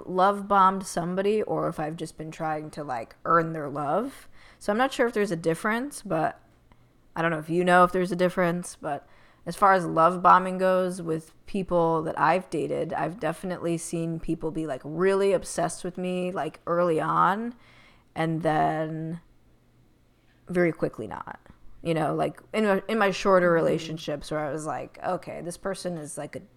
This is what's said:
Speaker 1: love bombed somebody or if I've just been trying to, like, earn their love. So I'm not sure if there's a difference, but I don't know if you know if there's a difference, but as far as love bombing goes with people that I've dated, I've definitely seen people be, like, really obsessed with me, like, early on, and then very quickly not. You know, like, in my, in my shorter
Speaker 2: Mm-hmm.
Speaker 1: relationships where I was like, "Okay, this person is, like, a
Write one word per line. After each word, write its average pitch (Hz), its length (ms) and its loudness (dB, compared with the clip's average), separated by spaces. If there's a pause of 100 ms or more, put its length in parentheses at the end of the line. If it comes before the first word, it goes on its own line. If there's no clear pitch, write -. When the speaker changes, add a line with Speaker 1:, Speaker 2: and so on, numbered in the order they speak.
Speaker 1:
love 196 420 2
bombed 190 380 4
somebody 190 560 0
or 156 260 -2
if 170 120 -6
I've 160 180 -6
just 160 200 -10
been 156 140 -12
trying 156 400 -6
to, 156 120 -10
like, 123 320 -8 (100)
earn 165 280 4
their 151 160 -6
love. 151 600 -4 (300)
So - 120 -4
I'm 208 60 2
not 262 160 2
sure 240 140 2
if 233 60 -2
there's 208 180 0
a 170 40 0
difference, 220 680 -2
but 165 380 -2 (760)
I 165 60 -4
don't 165 100 2
know 156 80 -2
if 156 100 -12
you 175 160 0
know 180 180 8
if 175 80 4
there's 185 220 -2
a - 20 -4
difference, 175 640 0
but 147 260 -6 (400)
as 170 120 -8
far 190 160 8
as 180 120 4
love 165 360 4
bombing 185 360 6
goes 185 440 0
with 160 320 -6 (140)
people 170 560 0
that 156 140 -4
I've 165 320 2
dated, 147 440 -4
I've 156 260 -4
definitely 170 580 -4
seen 165 420 -4
people 160 320 -4
be, 160 140 -6
like, 135 200 -6
really 190 480 2
obsessed - 500 -2
with 180 140 -8
me, 180 340 -4
like, 156 340 -8
early 170 360 2
on, 170 540 2 (600)
and 160 280 0
then 156 760 0 (1300)
very 175 240 2
quickly 147 360 -6
not. - 320 -12 (440)
You 165 120 0
know, 156 180 0
like, 156 260 -2 (140)
in 214 120 2
my, 196 220 2
in 220 120 -2
my 196 100 4
shorter 185 380 4
Speaker 2:
Mm-hmm. 170 80 4 (100)
Speaker 1:
relationships 156 640 -4
where 151 100 -4
I 151 120 -4
was 156 160 -8
like, 131 360 -10
"Okay, 165 380 -6
this 170 160 -10
person 180 400 -6
is, 151 180 -12
like, 151 200 -10
a - 60 -12 (160)